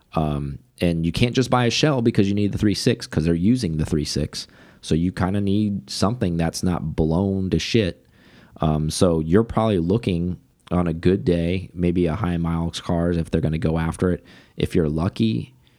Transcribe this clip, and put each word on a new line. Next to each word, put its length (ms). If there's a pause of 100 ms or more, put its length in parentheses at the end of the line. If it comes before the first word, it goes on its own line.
(140)
Um, 440 (220)
and 260
you 60
can't 220
just 160
buy 160
a 40
shell 320
because 260
you 60
need 180
the 60
three 160
six 320
'cause 180
they're 100
using 420
the 100
three 180
six. 420 (340)
So 140
you 180
kinda 280
need 480
something 480
that's 260
not 340
blown 540
to 80
shit. 480 (540)
Um, 300
so 300
you're 240
probably 340
looking 600 (320)
on 160
a 60
good 320
day, 500
maybe 320
a 80
high 220
miles 440
cars 360
if 140
they're 100
gonna 180
go 200
after 340
it. 120 (320)
If 180
you're 140
lucky, 640 (240)